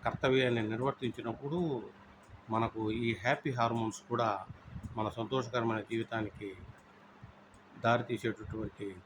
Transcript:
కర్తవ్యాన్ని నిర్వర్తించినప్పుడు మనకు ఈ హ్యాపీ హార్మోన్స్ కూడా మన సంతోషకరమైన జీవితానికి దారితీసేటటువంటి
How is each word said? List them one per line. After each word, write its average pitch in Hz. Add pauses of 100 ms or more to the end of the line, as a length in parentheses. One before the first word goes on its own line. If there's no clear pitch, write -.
కర్తవ్యాన్ని 123
నిర్వర్తించినప్పుడు 127 (880)
మనకు 110
ఈ 117
హ్యాపీ 135
హార్మోన్స్ 117
కూడా 117 (680)
మన 107
సంతోషకరమైన 117
జీవితానికి 107 (1300)
దారితీసేటటువంటి 110 (180)